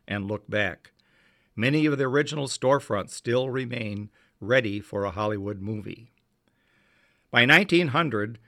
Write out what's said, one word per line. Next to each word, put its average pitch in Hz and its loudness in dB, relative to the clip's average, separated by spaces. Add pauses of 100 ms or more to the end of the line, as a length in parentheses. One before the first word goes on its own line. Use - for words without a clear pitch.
and 101 -4
look 101 -6
back. 101 -4 (600)
Many 143 2
of 147 2
the 135 0
original 143 0
storefronts 127 0
still 127 -2
remain, 117 -6 (300)
ready 107 0
for 101 -4
a 98 -2
Hollywood 101 -4
movie. 107 -10 (1160)
By 120 6
nineteen 170 6
hundred, 117 0